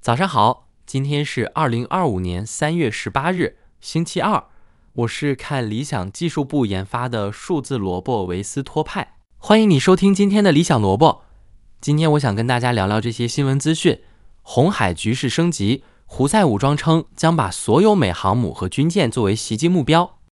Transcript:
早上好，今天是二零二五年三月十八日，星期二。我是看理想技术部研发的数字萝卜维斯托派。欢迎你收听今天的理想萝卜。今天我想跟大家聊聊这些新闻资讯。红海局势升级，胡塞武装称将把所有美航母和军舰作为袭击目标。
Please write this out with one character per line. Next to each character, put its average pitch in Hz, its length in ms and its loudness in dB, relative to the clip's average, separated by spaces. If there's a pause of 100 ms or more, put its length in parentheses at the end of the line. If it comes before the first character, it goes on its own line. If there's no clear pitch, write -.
早 120 140 0
上 156 100 0
好， 120 440 0 (160)
今 135 180 -6
天 147 220 -2
是 123 220 -4
二 156 200 -2
零 120 200 -2
二 180 200 -2
五 95 140 -2
年 90 260 -6
三 151 300 -4
月 151 120 0
十 - 200 -8
八 143 240 -2
日， 175 240 -4 (240)
星 165 240 -4
期 165 160 -6
二。 196 240 -2 (480)
我 117 140 -2
是 143 280 -4
看 127 340 -6
理 110 140 -4
想 101 260 -6
技 170 200 -4
术 147 160 -4
部 131 200 0
研 98 200 -4
发 123 240 -6
的 104 240 -4
数 - 260 -4
字 135 180 -6
萝 92 220 -4
卜 107 240 -2
维 90 180 -6
斯 135 220 -8
托 - 180 -6
派。 - 340 -8 (220)
欢 220 240 4
迎 214 80 4
你 160 80 6
收 185 200 4
听 196 160 4
今 196 160 2
天 208 120 2
的 196 120 4
理 156 100 6
想 143 180 2
萝 98 140 2
卜。 139 280 2 (580)
今 147 160 0
天 156 160 2
我 147 60 4
想 131 140 0
跟 113 140 -2
大 123 140 0
家 123 100 0
聊 101 160 2
聊 107 140 0
这 117 100 -4
些 120 160 -4
新 139 180 -2
闻 135 140 0
资 156 160 0
讯。 - 240 2 (420)
红 151 300 2
海 101 220 0
局 107 200 -2
势 131 140 -4
升 170 240 0
级， 117 320 -2 (220)
胡 - 200 -2
塞 196 200 4
武 113 120 2
装 143 200 2
称 165 260 2 (140)
将 170 180 2
把 113 160 0
所 123 300 2
有 214 120 6
美 123 200 2
航 95 240 0
母 117 160 -2
和 95 160 -4
军 143 200 0
舰 165 220 0
作 117 140 -2
为 98 100 2
袭 110 220 -6
击 147 100 0
目 175 160 2
标。 160 360 0 (140)